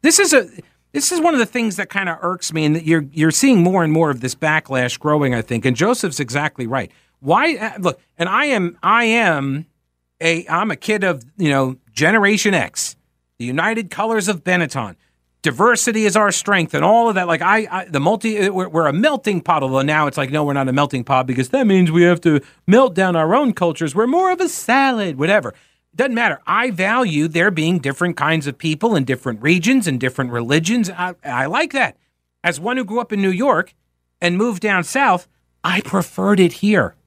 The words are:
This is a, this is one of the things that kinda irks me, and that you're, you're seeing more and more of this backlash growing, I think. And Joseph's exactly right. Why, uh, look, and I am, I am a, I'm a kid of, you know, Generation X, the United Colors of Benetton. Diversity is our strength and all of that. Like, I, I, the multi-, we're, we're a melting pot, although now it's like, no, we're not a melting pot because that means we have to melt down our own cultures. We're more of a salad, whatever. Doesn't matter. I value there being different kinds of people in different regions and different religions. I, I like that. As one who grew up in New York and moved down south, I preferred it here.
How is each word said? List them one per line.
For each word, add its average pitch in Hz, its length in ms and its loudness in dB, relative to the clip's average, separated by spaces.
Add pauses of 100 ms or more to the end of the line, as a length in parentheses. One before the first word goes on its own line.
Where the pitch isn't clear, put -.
This 320 180 2
is 370 140 2
a, 240 160 2 (420)
this 285 220 -2
is 339 80 -2
one 330 120 2
of 262 60 2
the 226 60 2
things 226 320 -4
that 196 120 -8
kinda 185 320 -6
irks 180 300 -6
me, 160 140 -2
and 151 100 2
that 160 80 -4
you're, 160 300 2
you're 160 180 2
seeing 240 320 4
more 185 180 4
and 156 120 2
more 160 160 2
of 131 100 -4
this 123 160 -6
backlash 135 640 -2
growing, 147 340 0
I 117 80 -2
think. 117 220 -4
And 127 140 2
Joseph's 196 420 -2
exactly 135 480 -4
right. 120 240 -4 (300)
Why, 233 340 2
uh, 214 240 -8
look, 180 220 -4 (160)
and 170 100 -2
I 247 200 0
am, 185 360 -2
I 226 220 2
am 160 600 0 (520)
a, 165 300 0
I'm 202 200 0
a 160 60 -4
kid 208 300 -2
of, 151 180 -2 (140)
you 175 120 0
know, 135 280 0 (160)
Generation 202 600 2
X, - 440 -4 (420)
the 117 60 -8
United 180 440 -2
Colors 214 380 -2
of 185 160 -4
Benetton. 175 540 -2 (460)
Diversity 220 600 2
is 202 120 2
our 208 140 2
strength 185 420 0
and 147 100 0
all 226 240 4
of 214 80 0
that. 180 120 -2
Like, 165 160 0
I, 208 260 2
I, 185 160 -8
the 147 160 -2
multi-, 208 480 0
we're, 185 180 -4
we're 160 200 0
a 139 40 2
melting 214 480 0
pot, 156 240 0
although 135 200 0
now 151 240 2
it's 135 100 -6
like, 135 140 -4
no, 151 120 0
we're 143 100 -2
not 139 140 0
a 127 60 -2
melting 143 320 -2
pot 131 220 0
because 127 220 -2
that 262 180 2
means 185 220 4
we 170 120 4
have 175 200 4
to 151 200 2 (240)
melt 220 300 4
down 185 200 0
our 160 180 2
own 254 200 2
cultures. 160 420 -2
We're 220 120 2
more 359 240 2
of 359 100 -2
a 359 80 0
salad, 226 680 0
whatever. 156 360 0 (420)
Doesn't 185 200 -2
matter. 220 320 -2
I 233 240 0
value 185 580 0
there 170 220 2
being 160 260 0
different 165 400 -2
kinds 156 300 0
of 135 100 -8
people 165 380 -2
in 135 100 0
different 120 360 -4
regions 180 460 2
and 127 140 -2
different 127 300 -4
religions. 160 580 0
I, 180 240 -8 (100)
I 131 220 -4
like 240 260 -4
that. 262 240 -2 (480)
As 170 160 -2
one 233 160 -4
who 254 80 -4
grew 214 160 -4
up 233 140 -6
in 202 80 -2
New 190 100 0
York 190 420 0 (460)
and 175 180 0
moved 214 260 -2
down 196 200 0
south, 226 460 0 (340)
I 180 180 0
preferred 190 600 0
it 175 120 4
here. 196 420 0 (120)